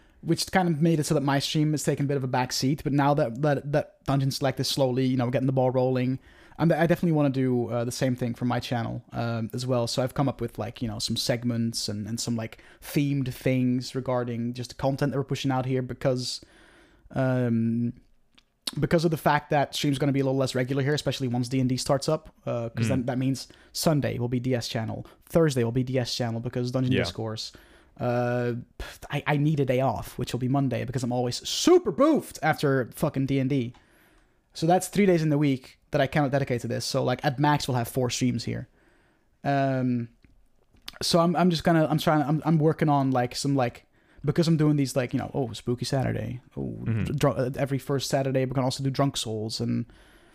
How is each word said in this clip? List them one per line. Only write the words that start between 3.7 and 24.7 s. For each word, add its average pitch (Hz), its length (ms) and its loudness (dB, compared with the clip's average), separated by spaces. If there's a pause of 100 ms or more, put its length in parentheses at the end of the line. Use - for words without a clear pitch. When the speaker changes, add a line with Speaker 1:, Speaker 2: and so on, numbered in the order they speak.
Speaker 1:
that - 340 -2
Dungeon 135 260 2
Select 131 280 -2
is 131 80 0
slowly, 131 380 2
you 131 120 2
know, 123 120 0
getting 131 160 0
the 135 80 2
ball 127 180 4
rolling, 127 460 2 (420)
I'm, 165 120 4
I 160 160 4
definitely 175 240 2
wanna 151 180 4
do, 127 400 0
uh, 117 140 -2
the 123 80 -4
same 127 240 0
thing 120 180 -4
for 127 120 -6
my 123 140 0
channel, 120 440 -6 (100)
um, 117 400 -4
as 127 140 -6
well. 120 180 0
So 123 160 -2
I've 131 140 -4
come 143 120 0
up - 140 -4
with, 117 160 -6
like, 107 240 -8
you 120 60 -4
know, 110 100 -8
some 113 180 -4
segments 117 720 -2
and, 104 200 -6
and 113 120 -8
some, 120 160 -4
like, 113 280 -8 (180)
themed 143 500 -2
things 127 600 0
regarding 120 600 -4
just 120 180 -10
the - 40 -16
content 139 360 0
that 131 80 -2
we're 135 40 -2
pushing 135 280 -2
out 127 160 0
here 131 160 0
because, 127 580 -4 (680)
um, 120 840 0 (880)
because 156 260 2
of 170 60 2
the 156 60 -2
fact 147 340 2
that 139 240 0
stream's 143 220 0
gonna 143 140 2
be 135 80 2
a 135 60 2
little 135 120 0
less 131 180 0
regular 131 280 0
here, 147 120 2
especially 135 320 -2
once 120 200 0
D 131 120 0
and 127 100 2
D 127 80 0
starts 139 320 0
up, 156 240 -4 (120)
uh, 120 240 -4
'cause 113 180 0
Speaker 2:
Mm. - 20 2
Speaker 1:
then 127 160 0
that 127 120 -2
means 131 300 -2 (240)
Sunday 123 460 0
will 120 100 -2
be 123 120 0
D 127 160 0
S 120 120 -4
channel, 110 380 -6 (220)